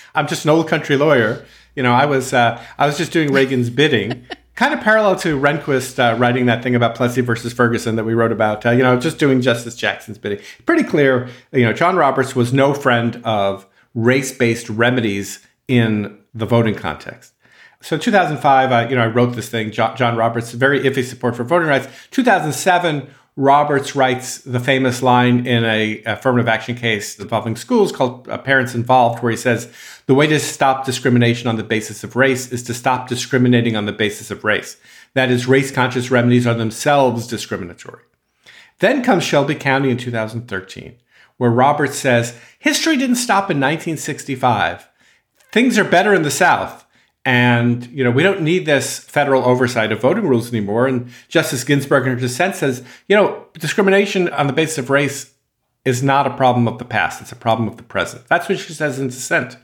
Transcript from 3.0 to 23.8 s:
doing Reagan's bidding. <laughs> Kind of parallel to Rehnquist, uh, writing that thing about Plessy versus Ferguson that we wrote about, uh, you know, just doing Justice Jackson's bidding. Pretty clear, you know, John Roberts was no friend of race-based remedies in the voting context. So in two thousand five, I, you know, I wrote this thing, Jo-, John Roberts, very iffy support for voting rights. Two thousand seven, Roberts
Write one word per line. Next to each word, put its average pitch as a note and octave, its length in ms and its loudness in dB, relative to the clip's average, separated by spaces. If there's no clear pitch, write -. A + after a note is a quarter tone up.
doing D3+ 200 2
Reagan's C3 380 2
bidding. B2 600 0
<laughs> - 60 -14
Kind C#4+ 180 0
of B3+ 60 -4
parallel G#3+ 400 2
to D3+ 200 -2
Rehnquist, C3+ 580 -2
uh, A#2 200 2
writing B2 260 2
that B2 180 2
thing B2 120 0
about A#2 200 2
Plessy B2 280 0
versus A#2 320 -4
Ferguson A2+ 420 0
that A2 80 -2
we A2+ 80 -2
wrote A2+ 200 2
about, G#2+ 340 0
uh, A#2 60 4
you B2 100 4
know, B2+ 180 4
just D#3+ 160 -4
doing C3+ 240 2
Justice A#2+ 340 -2
Jackson's - 440 -6
bidding. G2+ 200 -6
Pretty E4 160 2
clear, C3+ 460 2
you B2+ 120 2
know, A2 80 2
John F3+ 240 0
Roberts C3+ 400 0
was A#2+ 160 0
no C#3 220 2
friend A#2+ 500 0
of G2 420 -2
race-based A#2+ 760 0
remedies A2+ 680 -2
in A2 520 0
the A2+ 100 -6
voting A2+ 300 2
context. - 580 -12
So - 160 -6
in D3 60 -4
two - 80 -2
thousand E3+ 280 2
five, C3 320 4
I, A#2 160 2
you C3 100 -2
know, A#2+ 60 2
I A2+ 40 2
wrote A#2+ 280 2
this A2 140 -8
thing, A2 220 -4
Jo-, A2+ 260 -2
John A#2+ 180 0
Roberts, A#2 380 -2
very C3 280 2
iffy C3 240 0
support B2 320 -6
for B2 80 -6
voting E3 240 0
rights. C3+ 200 0
Two C4 140 -2
thousand E3+ 280 2
seven, E3+ 560 0
Roberts C#3 600 2